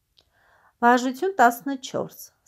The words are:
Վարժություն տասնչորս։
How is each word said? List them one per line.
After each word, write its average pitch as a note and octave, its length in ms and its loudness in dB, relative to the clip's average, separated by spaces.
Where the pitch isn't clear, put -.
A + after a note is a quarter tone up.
Վարժություն B3+ 560 0
տասնչորս։ B3+ 800 -2